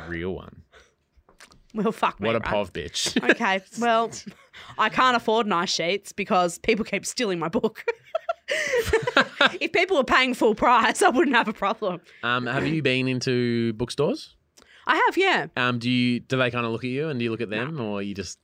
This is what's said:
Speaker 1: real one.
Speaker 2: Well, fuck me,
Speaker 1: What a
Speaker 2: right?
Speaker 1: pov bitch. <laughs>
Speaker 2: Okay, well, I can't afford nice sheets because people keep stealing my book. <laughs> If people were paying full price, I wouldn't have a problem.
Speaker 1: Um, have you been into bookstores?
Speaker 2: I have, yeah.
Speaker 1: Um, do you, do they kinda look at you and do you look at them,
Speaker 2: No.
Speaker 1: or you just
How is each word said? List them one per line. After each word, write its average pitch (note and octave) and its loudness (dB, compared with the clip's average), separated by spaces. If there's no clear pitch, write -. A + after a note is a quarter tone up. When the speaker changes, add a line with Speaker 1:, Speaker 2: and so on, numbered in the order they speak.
Speaker 1:
real E2+ -6
one. - -14
Speaker 2:
Well, G#3+ 0
fuck - -2
me, A2+ 0
Speaker 1:
What A2+ 2
a - 2
Speaker 2:
right? G#2+ -4
Speaker 1:
pov G2+ -2
bitch. - -4
<laughs> - 6
Speaker 2:
Okay, G3 0
well, A3+ 0
I G#3+ 2
can't B3 4
afford A3+ 2
nice F3 0
sheets F3+ -2
because F3+ 0
people A3 0
keep - -6
stealing F#3+ -2
my D#3+ -2
book. A3 -4
<laughs> - -4
If - -4
people F4+ 2
were C4+ 2
paying B3+ 2
full A#3 4
price, A#3 4
I F#4+ 8
wouldn't C#4+ 2
have A3+ 4
a A3+ -4
problem. G3 -4
Speaker 1:
Um, B2 0
have C#3 -2
you D#3 0
been C3 2
into A#2+ 0
bookstores? C#3+ -4
Speaker 2:
I - 4
have, G4+ 0
yeah. F4 2
Speaker 1:
Um, B2 0
do A#2+ -2
you, B2 2
do - -4
they B2+ 2
kinda A#2+ -4
look A2+ -4
at B2 -4
you C#3+ -4
and C3+ -4
do A#2 -2
you A#2 0
look A2 -4
at G#2 -6
them, B2+ -6
Speaker 2:
No. G#2+ -4
Speaker 1:
or G2+ -4
you G2+ -6
just F#2 -10